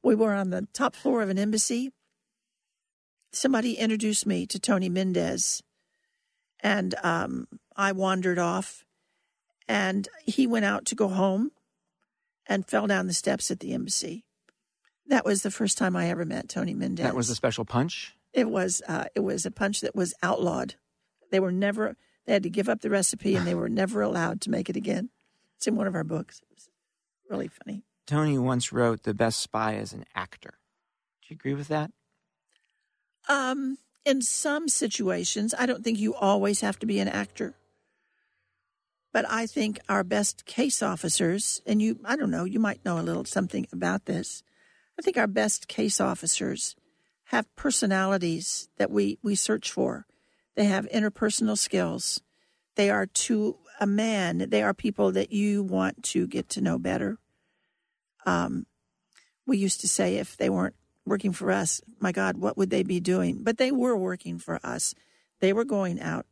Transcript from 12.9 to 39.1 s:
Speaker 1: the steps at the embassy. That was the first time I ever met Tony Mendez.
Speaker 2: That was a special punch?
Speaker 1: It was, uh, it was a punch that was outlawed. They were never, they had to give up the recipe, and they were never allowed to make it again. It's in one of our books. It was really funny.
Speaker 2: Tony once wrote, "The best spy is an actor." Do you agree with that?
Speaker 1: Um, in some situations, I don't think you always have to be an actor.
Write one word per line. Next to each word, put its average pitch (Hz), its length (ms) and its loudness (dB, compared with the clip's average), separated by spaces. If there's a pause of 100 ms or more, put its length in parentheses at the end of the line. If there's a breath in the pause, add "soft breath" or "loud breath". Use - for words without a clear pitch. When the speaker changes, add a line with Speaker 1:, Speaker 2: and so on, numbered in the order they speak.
Speaker 1:
the 175 80 -2
steps - 340 0
at 185 120 -4
the - 120 -6
embassy. - 520 -4 (840)
That 277 180 4
was 202 160 2
the 202 80 -2
first 196 260 0
time 185 200 0
I 175 140 2
ever 175 140 -2
met - 260 -6
Tony - 260 -4
Mendez. - 280 -2
Speaker 2:
That 127 120 0
was 120 160 0
a 117 40 -2
special 113 300 0
punch? - 500 -2 (160)
Speaker 1:
It 240 160 4
was, 185 400 0
uh, - 180 -2 (100)
it 202 60 0
was 190 260 -2
a - 40 -4
punch 202 300 -2
that - 140 -4
was 180 260 0
outlawed. 175 540 0 (560)
They 190 80 4
were 185 120 2
never, 202 460 0 (300)
they 233 60 4
had 202 100 4
to - 80 -2
give 202 180 0
up 220 120 0
the 214 100 -2
recipe, 196 440 2
and 180 120 2
they 175 80 0
were 170 140 -2
never 208 340 0
allowed 175 380 0
to 220 100 -4
make - 180 0
it 180 60 -4
again. 208 340 -2 (480)
It's - 80 -6
in 220 100 2
one 202 120 0
of 185 80 -2
our 160 80 -2
books. 160 400 -6
It - 100 -20
was - 160 -20 (580)
really 190 200 -6
funny. - 340 -12 (260)
Speaker 2:
Tony 147 300 2
once 123 340 0
wrote, 117 300 2
"The 104 140 -2
best 113 240 0
spy 110 380 -2
is 107 140 -8
an 107 220 -14
actor." - 460 -12 (640)
Do - 60 -20
you 165 80 -16
agree 139 180 -4
with 143 140 -10
that? 151 220 -2 (1400)
Speaker 1:
Um, 269 520 0 (260)
in 269 160 4
some 302 480 0
situations, 202 880 0
I 247 80 0
don't - 180 -2
think 226 140 0
you 214 160 0
always 202 480 2
have 202 160 -2
to 220 80 -8
be 202 140 0
an 196 80 0
actor. - 480 -6 (1600)